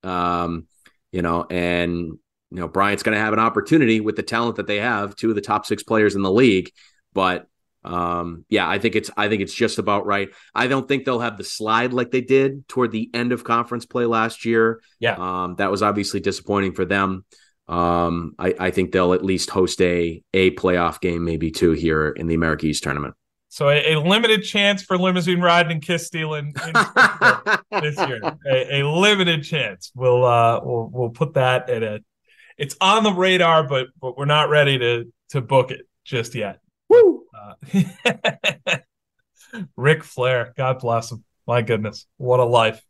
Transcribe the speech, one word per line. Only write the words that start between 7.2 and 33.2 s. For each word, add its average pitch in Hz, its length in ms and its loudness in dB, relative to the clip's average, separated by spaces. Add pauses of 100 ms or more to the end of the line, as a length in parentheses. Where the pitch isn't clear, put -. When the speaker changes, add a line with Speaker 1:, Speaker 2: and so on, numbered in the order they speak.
Speaker 1:
um, 87 640 -6
yeah, 98 200 0
I 98 120 -2
think 110 160 -2
it's, - 220 -2
I 104 100 -2
think 104 140 -2
it's 98 120 -6
just 113 240 -2
about 101 280 -2
right. 101 240 -2 (260)
I 120 120 0
don't 135 200 -2
think 135 160 -2
they'll 127 160 -2
have 117 180 -6
the 98 60 -14
slide 113 480 -2
like 123 200 -4
they 127 100 0
did 135 480 0
toward 123 240 -2
the 113 200 -6
end 120 200 -2
of 117 100 -6
conference 117 420 -2
play 123 200 -2
last 113 400 -2
year. 113 360 2 (180)
Speaker 2:
Yeah. 117 200 0
Speaker 1:
Um, 90 380 -6
that 98 120 0
was 101 140 0
obviously 101 380 -2
disappointing 98 520 -2
for 92 120 -2
them. 95 400 -2 (420)
Um, 85 720 0
I, 90 200 -2
I 92 120 0
think 90 200 -2
they'll 90 220 2
at 90 100 0
least 92 260 -2
host 92 320 0
a, 87 400 0 (120)
a 95 180 4
playoff 90 500 0
game, 85 220 -2
maybe 82 280 -2
two 82 200 2
here 78 380 0
in 80 180 -8
the 82 80 0
America 80 300 0
East 76 180 -2
tournament. 71 320 -6 (340)
Speaker 2:
So 143 200 0
a, 147 240 2
a 156 60 0
limited 214 440 2
chance 202 400 0
for 185 140 -2
limousine 180 420 0
riding 170 340 4
and 156 80 -4
kiss 170 260 -4
stealing 151 460 -8 (140)
in 165 60 -10
Speaker 1:
<laughs> 214 1080 2
Speaker 2:
this 151 160 -4 (100)
year. 117 140 -6 (300)
A, 131 300 0
a 143 60 -2
limited 175 560 2
chance. 117 520 -6
We'll, 123 300 4
uh, 117 380 4
we'll, 117 280 -6
we'll 120 180 -4
put 143 260 -4
that 127 340 0
at 113 140 -2
a, 107 200 -8 (540)
it's 151 240 -10
on 208 220 4
the 208 100 2
radar, 175 540 4